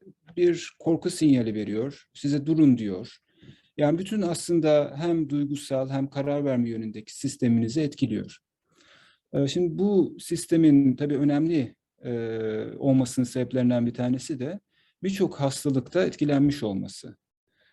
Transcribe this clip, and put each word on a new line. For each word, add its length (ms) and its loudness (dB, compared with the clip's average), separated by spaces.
bir 420 0
korku 300 0
sinyali 440 2
veriyor, 500 -6
size 320 -4
"Durun." 320 6
diyor. 400 -8
Yani 200 2
bütün 240 -4
aslında 760 0
hem 320 -2
duygusal 600 -4
hem 200 -4
karar 360 -4
verme 240 0
yönündeki 480 -10
sisteminizi 640 0
etkiliyor. 560 -4
E, 140 0
şimdi 320 -2
bu 400 2
sistemin 760 4
tabii 220 -2
önemli, 580 0
e, 60 -6
olmasının 480 2
sebeplerinden 600 0
bir 80 -2
tanesi 460 -4
de 200 -8
birçok 360 -2
hastalıkta 680 0
etkilenmiş 580 2
olması. 520 -8